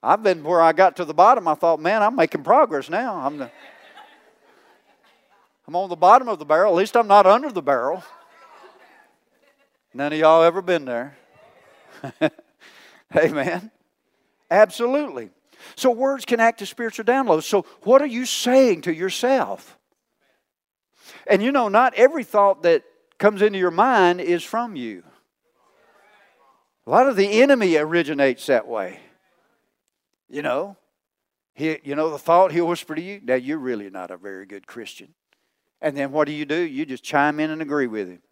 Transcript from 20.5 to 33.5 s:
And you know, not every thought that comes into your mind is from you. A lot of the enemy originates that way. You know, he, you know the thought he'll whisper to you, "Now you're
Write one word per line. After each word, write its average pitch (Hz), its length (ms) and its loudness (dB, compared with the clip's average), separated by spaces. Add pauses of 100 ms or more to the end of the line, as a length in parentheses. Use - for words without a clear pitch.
And 202 160 2
you 247 80 -2
know, 254 160 0
not 233 280 2
every 262 280 2
thought 196 400 0
that 165 200 2 (340)
comes 202 240 2
into 208 180 0
your 180 120 0
mind 185 500 2
is 170 220 -2
from 226 320 -8
you. 110 280 -12 (1800)
A - 20 -18
lot 226 180 4
of 254 80 -2
the 202 260 2
enemy 233 340 2
originates 147 720 0
that 113 200 0
way. 98 320 -8 (1300)
You - 120 -12
know, 185 360 -6 (760)
he, 156 300 -6
you 143 120 -10
know 156 140 -2
the 151 100 -10
thought 175 320 4
he'll 165 160 0
whisper 165 280 -6
to 160 60 -8
you, 196 220 -14
"Now 127 120 -2
you're 131 220 -4